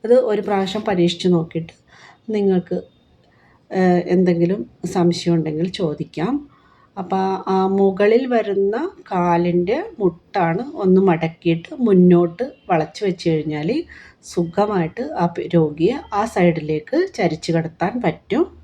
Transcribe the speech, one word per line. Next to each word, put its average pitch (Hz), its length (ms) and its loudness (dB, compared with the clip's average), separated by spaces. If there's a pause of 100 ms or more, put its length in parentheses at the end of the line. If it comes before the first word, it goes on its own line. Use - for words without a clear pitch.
അത് 220 160 4
ഒരു 208 220 0
പ്രാവശ്യം 202 420 -2
പരീക്ഷിച്ച് 180 440 0
നോക്കിയിട്ട് 165 460 -2 (560)
നിങ്ങൾക്ക്, 190 480 0 (960)
ഏഹ്, 180 360 2
എന്തെങ്കിലും 180 520 2 (260)
സംശയം 170 500 0
ഉണ്ടെങ്കിൽ 156 340 -2
ചോദിക്കാം. 165 640 -6 (640)
അപ്പോൾ 190 260 -4 (240)
ആ 190 100 0 (100)
മുകളിൽ 196 600 2
വരുന്ന 202 480 0 (300)
കാലിൻ്റെ 175 720 0 (200)
മുട്ടാണ് 185 640 -2 (100)
ഒന്ന് 190 280 4
മടക്കിയിട്ട് 165 760 0
മുന്നോട്ട് 180 720 4 (200)
വളച്ചു 160 380 -2
വെച്ച് 180 220 -2
കഴിഞ്ഞാൽ 151 420 -2 (540)
സുഖമായിട്ട് 185 880 -4
ആ 180 120 0
പെ-, 175 220 -6
രോഗിയെ 165 480 0 (180)
ആ 208 120 0
സൈഡിലേക്ക് 160 720 0 (140)
ചരിച്ചു 165 380 -4
കിടത്താൻ 165 500 -4
പറ്റും. 226 440 -2 (180)